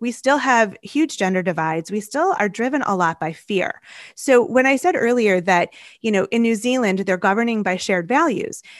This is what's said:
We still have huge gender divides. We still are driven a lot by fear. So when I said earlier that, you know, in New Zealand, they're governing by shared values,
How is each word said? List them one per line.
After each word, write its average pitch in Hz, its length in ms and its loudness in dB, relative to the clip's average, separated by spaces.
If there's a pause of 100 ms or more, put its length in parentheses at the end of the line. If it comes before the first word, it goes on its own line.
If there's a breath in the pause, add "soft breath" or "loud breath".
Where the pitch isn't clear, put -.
We 240 100 -4
still 269 280 0
have 233 440 2
huge 311 360 -4
gender 185 240 0
divides. 165 480 -4
We 208 100 -4
still 330 380 -2
are 208 100 0
driven 254 320 -4
a - 160 -2
lot 170 240 0
by 160 140 -4
fear. - 480 -4 (320 loud breath)
So 247 280 4
when 254 220 2
I 269 120 4
said 349 200 0
earlier 226 460 2
that, 175 260 2 (320 loud breath)
you 226 100 -2
know, 190 200 2
in 233 100 0
New 226 140 2
Zealand, 214 460 0
they're 185 180 -2
governing 214 440 0
by 185 140 -2
shared 175 320 -2
values, 269 540 -2 (180 loud breath)